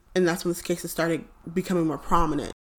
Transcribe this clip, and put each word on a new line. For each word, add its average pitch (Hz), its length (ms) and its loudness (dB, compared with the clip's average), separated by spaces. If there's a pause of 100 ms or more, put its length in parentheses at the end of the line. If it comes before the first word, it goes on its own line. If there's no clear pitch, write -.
(140)
And 185 140 4
that's 170 160 0
when 175 80 0
this 170 100 -8
case 175 220 -4
has 170 80 -10
started 165 340 -2 (280)
becoming 175 340 0
more 151 100 -2
prominent, 151 560 2 (260)